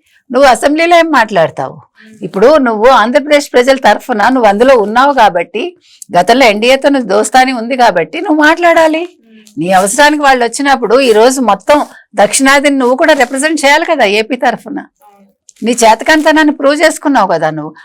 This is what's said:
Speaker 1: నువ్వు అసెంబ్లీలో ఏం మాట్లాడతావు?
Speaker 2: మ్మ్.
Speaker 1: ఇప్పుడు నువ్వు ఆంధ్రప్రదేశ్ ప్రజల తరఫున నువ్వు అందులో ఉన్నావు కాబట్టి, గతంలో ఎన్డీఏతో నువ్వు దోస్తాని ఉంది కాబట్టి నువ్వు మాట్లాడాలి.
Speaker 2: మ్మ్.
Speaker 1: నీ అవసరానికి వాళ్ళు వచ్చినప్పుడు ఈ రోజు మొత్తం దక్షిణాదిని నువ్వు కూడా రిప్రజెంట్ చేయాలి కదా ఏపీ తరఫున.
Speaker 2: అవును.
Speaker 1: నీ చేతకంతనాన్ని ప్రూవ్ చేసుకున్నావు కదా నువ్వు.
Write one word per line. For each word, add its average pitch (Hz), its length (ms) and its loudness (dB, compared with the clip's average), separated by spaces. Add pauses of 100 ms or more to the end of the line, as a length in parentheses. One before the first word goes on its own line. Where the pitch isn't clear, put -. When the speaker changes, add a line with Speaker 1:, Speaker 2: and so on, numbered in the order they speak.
(320)
Speaker 1:
నువ్వు 262 180 2
అసెంబ్లీలో 311 480 0
ఏం 330 140 0
మాట్లాడతావు? 175 640 -2
Speaker 2:
మ్మ్. - 480 -20
Speaker 1:
ఇప్పుడు 208 360 2
నువ్వు 233 300 0
ఆంధ్రప్రదేశ్ 277 680 0
ప్రజల 254 240 2
తరఫున 214 520 -2
నువ్వు 247 200 2
అందులో 247 280 4
ఉన్నావు 233 360 0
కాబట్టి, 214 640 -2 (420)
గతంలో 247 260 2
ఎన్డీఏతో 240 440 0
నువ్వు 262 200 -2
దోస్తాని 254 440 0
ఉంది 240 240 -6
కాబట్టి 208 440 -2
నువ్వు 311 220 -2
మాట్లాడాలి. 330 760 0 (100)
Speaker 2:
మ్మ్. - 120 -20 (180)
Speaker 1:
నీ 170 140 -4
అవసరానికి 285 520 0
వాళ్ళు 262 220 2
వచ్చినప్పుడు 247 540 -2
ఈ 262 120 2
రోజు 254 300 2
మొత్తం 233 440 0 (300)
దక్షిణాదిని 269 640 0
నువ్వు 254 180 0
కూడా 311 180 2
రిప్రజెంట్ 277 520 -2
చేయాలి 311 200 2
కదా 302 200 -2
ఏపీ 220 300 -2
తరఫున. 247 440 -6
Speaker 2:
అవును. - 840 -20
Speaker 1:
నీ 277 60 -2
చేతకంతనాన్ని 311 840 0
ప్రూవ్ 285 320 -2
చేసుకున్నావు 277 420 -2
కదా 160 220 -2
నువ్వు. 156 240 -10 (120)